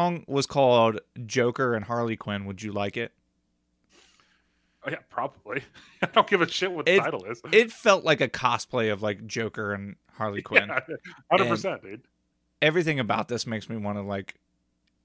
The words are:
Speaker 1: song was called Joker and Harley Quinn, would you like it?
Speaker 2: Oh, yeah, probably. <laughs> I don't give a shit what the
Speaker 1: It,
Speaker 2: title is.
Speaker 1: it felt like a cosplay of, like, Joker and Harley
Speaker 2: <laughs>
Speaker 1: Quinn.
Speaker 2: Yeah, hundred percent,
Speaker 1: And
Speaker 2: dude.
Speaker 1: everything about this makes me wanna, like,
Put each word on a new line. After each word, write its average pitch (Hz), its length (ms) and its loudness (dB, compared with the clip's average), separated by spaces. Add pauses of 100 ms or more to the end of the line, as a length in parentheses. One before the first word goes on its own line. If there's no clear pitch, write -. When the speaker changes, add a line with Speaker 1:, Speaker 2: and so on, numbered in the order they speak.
(160)
Speaker 1:
song - 100 -12
was 139 220 0
called 120 500 4 (280)
Joker 123 500 0
and 104 80 -6
Harley 117 320 -2
Quinn, 101 300 -6
would 98 140 -10
you 107 120 -10
like 101 240 -4
it? 117 160 -8 (1700)
Speaker 2:
Oh, - 60 -6
yeah, 156 60 -6 (140)
probably. - 520 -6 (200)
<laughs> - 200 -8
I 190 40 2
don't - 200 4
give 190 160 2
a 160 60 2
shit 185 240 -2
what 156 140 -4
the 175 100 6
Speaker 1:
It, - 60 8
Speaker 2:
title 123 240 -4
is. 113 140 -8 (120)
Speaker 1:
it 226 180 6
felt 196 340 4
like 151 160 4
a 131 80 4
cosplay 117 640 0
of, 98 100 -4
like, 107 260 -4
Joker 107 440 -4
and 101 220 -8 (200)
Harley 101 280 -4
Speaker 2:
<laughs> - 0 -
Speaker 1:
Quinn. 107 260 2
Speaker 2:
Yeah, 131 120 -4 (500)
hundred 185 180 4
percent, 165 360 -4
Speaker 1:
And 98 80 -18
Speaker 2:
dude. 113 100 -16 (580)
Speaker 1:
everything 156 380 2
about 110 300 -2
this 117 180 -6
makes 110 220 -8
me 120 80 -8
wanna, 104 260 -6
like, 98 320 -8 (720)